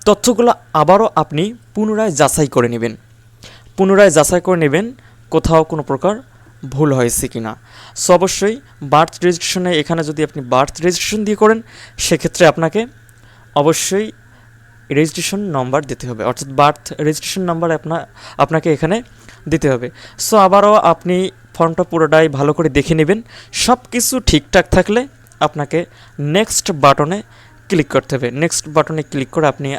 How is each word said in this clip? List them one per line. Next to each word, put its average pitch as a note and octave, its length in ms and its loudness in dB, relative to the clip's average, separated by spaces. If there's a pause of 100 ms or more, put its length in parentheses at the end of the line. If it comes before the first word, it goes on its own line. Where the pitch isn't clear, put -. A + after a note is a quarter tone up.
তথ্যগুলো A#3 480 2 (200)
আবারও F3+ 420 4
আপনি D#3+ 380 -2 (220)
পুনরায় G#3+ 360 -2
যাচাই D3 360 2
করে A#2+ 220 0
নেবেন, A#2 260 -4 (840)
পুনরায় F#3+ 320 6
যাচাই D#3+ 320 2
করে F#3 160 0
নেবেন E3 340 0 (380)
কোথাও D#3+ 340 2
কোনো D#3 200 -6
প্রকার F3+ 320 -2 (500)
ভুল C#3 280 0
হয়েছে B2+ 340 0
কি A#2+ 120 -8
না। A2 160 -8 (400)
So, - 180 2
অবশ্যই F#3+ 480 0 (200)
বার্থ D3 320 2 (100)
রেজিস্ট্রেশনে F3+ 560 -2
এখানে E3 240 -4
যদি D3+ 200 -4
আপনি D3 180 -8
বার্থ B2+ 400 0
রেজিস্ট্রেশন F3+ 440 -2
দিয়ে G#3 100 0
করেন, A3 260 2 (360)
সেক্ষেত্রে - 500 0
আপনাকে E3 380 0 (680)
অবশ্যই E3 560 0 (760)
রেজিস্ট্রেশন D#3+ 500 -2
নাম্বার C#3+ 460 -2
দিতে B2+ 220 -10
হবে, A2 160 -8
অর্থাৎ B2 240 -4
বার্থ C#3+ 520 0
রেজিস্ট্রেশন D#3 420 -4
নাম্বার E3+ 300 -2
আপনা-, D#3+ 340 -6 (320)
আপনাকে D#3 360 0
এখানে E3 280 -2 (480)
দিতে D#3 200 -2
হবে। B2 220 -4 (280)
So, - 180 0
আবারও G3+ 360 4
আপনি F3+ 580 0 (220)
ফর্মটা E3 300 0
পুরোটাই D#3+ 460 2
ভালো C#3+ 240 0
করে D#3+ 160 0
দেখে C#3+ 260 0
নেবেন। D#3+ 260 0 (300)
সব - 260 0 (140)
কিছু A#3+ 280 -2
ঠিকঠাক E3 520 2
থাকলে G#3+ 360 0 (320)
আপনাকে D3+ 460 -2 (340)
নেক্সট E3+ 520 -2
বাটনে D3 500 2 (460)
ক্লিক E3 200 0
করতে - 280 -2
হবে। A#2+ 160 -4
নেক্সট D#3 380 -4
বাটনে D#3 340 -2
ক্লিক C3+ 260 -6
করে D#3 180 0
আপনি C#3 320 -4